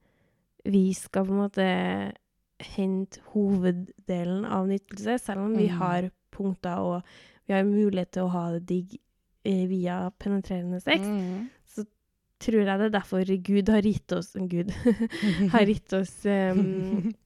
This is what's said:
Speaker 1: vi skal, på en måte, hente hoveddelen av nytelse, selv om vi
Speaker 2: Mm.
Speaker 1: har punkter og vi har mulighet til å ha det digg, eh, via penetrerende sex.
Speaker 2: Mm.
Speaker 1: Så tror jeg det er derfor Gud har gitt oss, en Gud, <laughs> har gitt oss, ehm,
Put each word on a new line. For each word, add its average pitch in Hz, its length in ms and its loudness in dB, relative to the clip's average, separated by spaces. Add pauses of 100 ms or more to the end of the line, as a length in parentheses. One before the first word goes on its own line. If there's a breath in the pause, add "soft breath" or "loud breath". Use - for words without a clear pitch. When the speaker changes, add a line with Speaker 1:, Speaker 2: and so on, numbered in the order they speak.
(640)
Speaker 1:
vi 196 280 4
skal, - 340 -4
på 190 60 -2
en 196 80 2
måte, 196 280 0 (920)
hente 190 580 -4 (140)
hoveddelen 185 1120 0
av 190 220 -2
nytelse, 202 500 -4
selv 202 220 -6
om 214 160 0
vi 208 100 4
Speaker 2:
Mm. 175 120 0
Speaker 1:
har 180 320 0 (180)
punkter 185 500 -4
og 180 240 -2 (460 soft breath)
vi 196 60 0
har 190 100 4
mulighet 202 480 2
til 185 100 -2
å 185 80 0
ha 175 220 -2
det 170 140 -6
digg, 180 260 -4 (520)
eh, 190 220 0
via 180 440 -2
penetrerende 180 720 -4
sex. 277 200 2
Speaker 2:
Mm. 196 480 -4 (180)
Speaker 1:
Så 214 200 -10 (540)
tror 220 240 2
jeg 196 140 0
det 214 80 2
er 208 140 0
derfor 190 240 -2 (180)
Gud 196 260 2
har 214 140 6
gitt 202 300 0
oss, 175 240 -6
en 185 120 -4
Gud, 175 220 -2
<laughs> 208 800 0
har 214 160 6
gitt - 260 -2
oss, 190 320 -2
ehm, 190 880 0 (140)